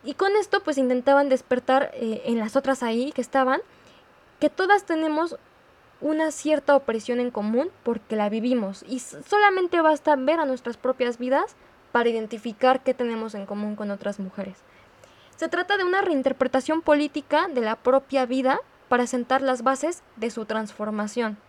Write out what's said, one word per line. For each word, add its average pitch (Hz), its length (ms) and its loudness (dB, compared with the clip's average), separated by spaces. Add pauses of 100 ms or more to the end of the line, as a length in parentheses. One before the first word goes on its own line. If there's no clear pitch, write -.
Y 277 120 -10
con 392 200 0
esto, 403 300 0
pues, 277 140 0
intentaban 269 500 4
despertar, 262 680 0
eh, 226 300 -6
en 233 160 0
las 220 160 -4
otras 269 260 0
ahí 240 300 -2
que - 80 -4
estaban, 269 400 2 (800)
que 294 100 4
todas 381 360 2
tenemos 320 500 -2 (640)
una 311 320 0
cierta 294 420 2
opresión 240 460 0
en 247 100 -2
común 233 400 -2 (140)
porque 220 320 -4
la 208 120 0
vivimos. 220 600 -2
Y 254 80 -6
s-, - 260 -14
solamente 381 580 2
basta 302 360 4
ver 294 240 0
a 302 40 0
nuestras 254 320 -4
propias 247 420 -2
vidas 269 360 0 (380)
para 240 160 2
identificar 226 760 0
qué 254 120 0
tenemos 226 420 -6
en 196 100 -10
común 208 300 -6
con 208 160 -6
otras 202 260 -6
mujeres. 190 380 -10 (800)
Se 330 120 -4
trata 359 280 -2
de 381 60 0
una 359 180 2
reinterpretación 277 800 0
política 302 680 0
de 254 120 -2
la 220 140 -2
propia 269 500 2
vida 262 360 0 (280)
para 240 200 2
sentar 262 340 0
las 254 220 -2
bases 269 400 -2 (100)
de 226 160 -4
su 220 140 -8
transformación. 214 960 -6 (100)